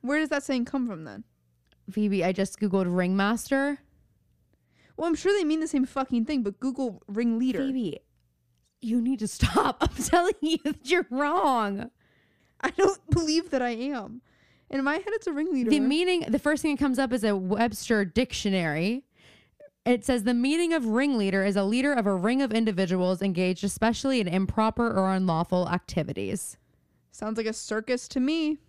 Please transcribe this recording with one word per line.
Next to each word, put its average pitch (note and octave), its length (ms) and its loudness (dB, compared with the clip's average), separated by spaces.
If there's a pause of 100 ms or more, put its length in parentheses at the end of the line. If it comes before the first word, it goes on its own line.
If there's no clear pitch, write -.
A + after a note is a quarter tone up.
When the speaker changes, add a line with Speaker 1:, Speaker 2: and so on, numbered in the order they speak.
Speaker 1:
Where C#4 180 0
does D#4 120 0
that C#4+ 120 -2
saying B3+ 240 -2
come B3+ 200 -4
from E3+ 180 -8
then? B2+ 200 -14 (640)
Speaker 2:
Phoebe, G3 340 2
I F#3 80 2
just F#3+ 280 -2
Googled F#3+ 340 2
ringmaster. G#3 840 0 (1160)
Speaker 1:
Well, D#4+ 100 -2
I'm E4+ 80 2
sure F#4 180 2
they G4+ 120 2
mean D#4 160 0
the D#4+ 80 -4
same C4+ 180 2
fucking C4 380 -2
thing, C4+ 180 -2
but G3+ 160 -4
Google B3 480 -4
ringleader. A#3 540 0
Speaker 2:
Phoebe, C4 400 -2 (800)
you A#3+ 200 0
need A#3+ 200 0
to G#3+ 80 -2
stop. - 500 0
<laughs> - 20 0
I'm - 240 0
telling F4+ 360 4
you D#4+ 240 0
that C#4 260 -4
you're E4+ 200 2
wrong. B3 800 0 (680)
Speaker 1:
I E4 100 0
don't F#4+ 400 2
believe E4 400 2
that C4 120 0
I A#3+ 80 -2
am. A#3+ 520 -6 (480)
In C4+ 120 -2
my C#4+ 120 0
head, F#4+ 140 -4
it's G#4+ 180 -4
a F4+ 60 -4
ringleader. C#4 380 0
Speaker 2:
The D4 100 4
meaning, E4 480 2
the A3+ 120 0
first D4 220 0
thing D4+ 120 0
that C4+ 80 -2
comes C4 160 0
up C4 140 0
is A#3+ 120 0
a G#3 120 2
Webster G#3 680 0
dictionary. F#3+ 1000 0 (800)
It B3 200 2
says, B3 200 0
"The A#3+ 100 2
meaning D#4 380 2
of D#4 120 0
ringleader A3 600 2
is G3+ 100 2
a G3+ 80 2
leader B3 300 2
of A#3 140 2
a G3+ 100 2
ring A#3 260 2
of A#3+ 100 -2
individuals F#3 680 0
engaged F3+ 400 0
especially A#3 580 0
in G3 60 0
improper A3 680 0
or F#3+ 220 2
unlawful F3+ 540 0
activities." - 880 -4 (560)
Speaker 1:
Sounds A3 260 -6
like A3+ 80 -2
a A3 60 -2
circus A3 560 -4
to - 100 -4
me. D4+ 400 0 (100)